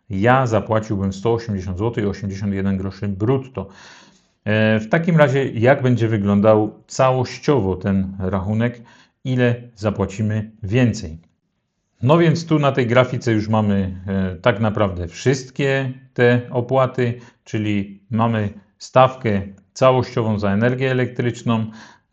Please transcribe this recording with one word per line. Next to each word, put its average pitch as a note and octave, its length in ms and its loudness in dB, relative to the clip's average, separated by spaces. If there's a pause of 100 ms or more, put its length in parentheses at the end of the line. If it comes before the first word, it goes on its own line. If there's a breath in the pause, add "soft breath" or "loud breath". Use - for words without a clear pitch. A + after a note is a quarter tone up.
ja A#2+ 380 2
zapłaciłbym G#2+ 680 -2
sto A#2 200 -2
osiemdziesiąt F#2+ 440 -6
złotych A2 300 -2
osiemdziesiąt G2 460 -6
jeden G2 240 -2
groszy F#2+ 300 -8
brutto. A2 600 -4 (760 loud breath)
E, A2 340 2
w A2 100 -6
takim E3 280 0
razie C3+ 340 2
jak A#2+ 300 2
będzie A#2 260 2
wyglądał G#2+ 680 4 (140)
całościowo B2+ 880 0
ten G2 440 -2
rachunek, G2+ 600 -2 (420 soft breath)
ile B2 320 2 (200)
zapłacimy G#2+ 760 -2 (120)
więcej? F#2+ 540 0 (840)
No C#3+ 160 4
więc E3 280 2
tu D3+ 140 2
na C#3 120 2
tej B2+ 160 0
grafice A#2+ 460 2
już G#2+ 160 0
mamy, G2 580 0
e, F#2+ 280 -2
tak A2+ 240 0
naprawdę G2+ 480 0
wszystkie C3+ 840 -2 (200)
te A#2+ 280 4 (100)
opłaty, B2 680 0 (240 loud breath)
czyli G#2 580 -4 (100)
mamy A2 380 0 (280 loud breath)
stawkę A#2+ 640 2 (320)
całościową A#2+ 680 2
za G2+ 120 0
energię B2+ 400 0
elektryczną, B2 720 -2 (480 loud breath)